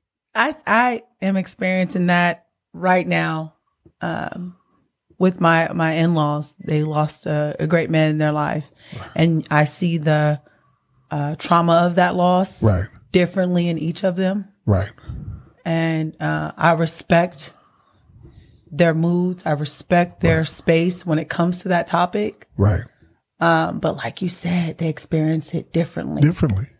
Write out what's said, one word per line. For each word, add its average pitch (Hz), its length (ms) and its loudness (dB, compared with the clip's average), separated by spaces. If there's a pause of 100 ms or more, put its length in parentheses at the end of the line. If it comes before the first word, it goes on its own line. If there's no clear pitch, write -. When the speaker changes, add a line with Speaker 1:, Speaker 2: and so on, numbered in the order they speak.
(340)
Speaker 1:
I, 247 180 0 (140)
I 233 360 2 (200)
am 196 140 0
experiencing 185 720 -2
that 175 380 2 (260)
right 180 340 2
now, 160 480 -2 (460)
um, 175 560 -8 (600)
with 185 200 2
my, 165 360 2
my 160 180 0
in-laws. 156 640 0
They 151 240 -2
lost 151 440 -2
a, 151 340 -2
a 156 60 -2
great 165 240 0
man 156 220 2
in 151 40 0
their 151 160 0
life. 151 380 -4 (260)
Speaker 2:
Right. - 180 -14
Speaker 1:
And 160 360 2
I 151 140 4
see 170 340 0
the, 151 420 2 (720)
uh, 147 240 -4
trauma 170 400 2
of 175 220 2
that 180 200 2
loss 180 460 0
Speaker 2:
Right. 101 240 2 (260)
Speaker 1:
differently 180 560 0
in 170 80 -2
each 160 280 -4
of 180 120 0
them. 190 300 -2 (180)
Speaker 2:
Right. 95 240 0 (720)
Speaker 1:
And, 160 600 -2
uh, 156 340 -4
I 170 160 2
respect 170 800 0 (1200)
their 160 220 4
moods. 175 500 0
I 160 60 -4
respect 175 720 -2
their 165 180 4
Speaker 2:
Right. 160 100 -2
Speaker 1:
space 175 560 0
when 156 140 0
it 165 100 -4
comes 175 320 -2
to - 80 -8
that 175 180 0
topic. 185 720 -2
Speaker 2:
Right. 98 280 2 (560)
Speaker 1:
Um, 165 380 2
but 151 200 -2
like - 240 -8
you 180 80 -2
said, 175 480 -2
they 165 100 -2
experience 156 640 -2
it - 180 -6
differently. 160 520 -2
Speaker 2:
Differently. 139 460 2 (100)